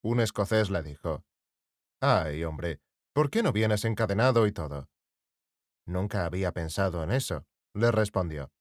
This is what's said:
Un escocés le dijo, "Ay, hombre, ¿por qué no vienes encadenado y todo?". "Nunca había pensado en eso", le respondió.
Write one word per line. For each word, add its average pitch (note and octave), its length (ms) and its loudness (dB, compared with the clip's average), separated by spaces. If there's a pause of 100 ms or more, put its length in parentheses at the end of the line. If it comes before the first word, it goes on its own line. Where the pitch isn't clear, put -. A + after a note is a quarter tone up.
Un A#2 160 0
escocés G#2+ 500 2
le F2+ 140 -2
dijo, D2+ 400 -6 (760)
"Ay, E2 420 2
hombre, D#2 380 -4 (320)
¿por D3 160 2
qué A3 120 0
no D#3+ 120 2
vienes G#2+ 320 2
encadenado A2 640 2
y G#2 40 0
todo?". C#2+ 380 -8 (960)
"Nunca F#2 400 -2
había F2+ 260 -2
pensado E2+ 520 -2
en D#2+ 80 -2
eso", G#2+ 340 -2 (280)
le A2+ 180 2
respondió. F2+ 680 0